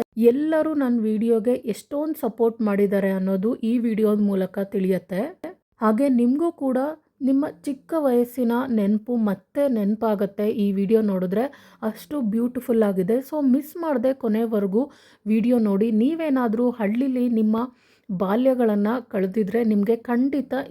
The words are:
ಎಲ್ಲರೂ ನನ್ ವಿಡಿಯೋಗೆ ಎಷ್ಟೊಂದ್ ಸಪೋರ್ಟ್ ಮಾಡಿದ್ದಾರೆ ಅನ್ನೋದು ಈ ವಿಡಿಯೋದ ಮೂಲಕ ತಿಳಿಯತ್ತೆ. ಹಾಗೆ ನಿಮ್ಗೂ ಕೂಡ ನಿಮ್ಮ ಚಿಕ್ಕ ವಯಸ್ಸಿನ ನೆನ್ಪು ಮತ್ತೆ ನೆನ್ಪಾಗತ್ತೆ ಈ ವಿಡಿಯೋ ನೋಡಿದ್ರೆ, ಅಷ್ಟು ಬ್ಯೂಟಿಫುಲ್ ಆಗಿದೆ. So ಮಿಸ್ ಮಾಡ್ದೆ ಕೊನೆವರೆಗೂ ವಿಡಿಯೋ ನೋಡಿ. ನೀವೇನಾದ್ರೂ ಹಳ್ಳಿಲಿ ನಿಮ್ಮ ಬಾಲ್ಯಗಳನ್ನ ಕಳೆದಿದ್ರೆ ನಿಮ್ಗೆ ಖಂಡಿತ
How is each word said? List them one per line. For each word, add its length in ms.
ಎಲ್ಲರೂ 560
ನನ್ 260
ವಿಡಿಯೋಗೆ 540
ಎಷ್ಟೊಂದ್ 640
ಸಪೋರ್ಟ್ 440
ಮಾಡಿದ್ದಾರೆ 500
ಅನ್ನೋದು 440
ಈ 220
ವಿಡಿಯೋದ 440
ಮೂಲಕ 380
ತಿಳಿಯತ್ತೆ. 600
ಹಾಗೆ 280
ನಿಮ್ಗೂ 420
ಕೂಡ 260
ನಿಮ್ಮ 240
ಚಿಕ್ಕ 320
ವಯಸ್ಸಿನ 540
ನೆನ್ಪು 480
ಮತ್ತೆ 520
ನೆನ್ಪಾಗತ್ತೆ 800
ಈ 220
ವಿಡಿಯೋ 300
ನೋಡಿದ್ರೆ, 440
ಅಷ್ಟು 400
ಬ್ಯೂಟಿಫುಲ್ 640
ಆಗಿದೆ. 340
So 340
ಮಿಸ್ 260
ಮಾಡ್ದೆ 360
ಕೊನೆವರೆಗೂ 800
ವಿಡಿಯೋ 320
ನೋಡಿ. 320
ನೀವೇನಾದ್ರೂ 800
ಹಳ್ಳಿಲಿ 600
ನಿಮ್ಮ 280
ಬಾಲ್ಯಗಳನ್ನ 760
ಕಳೆದಿದ್ರೆ 560
ನಿಮ್ಗೆ 320
ಖಂಡಿತ 580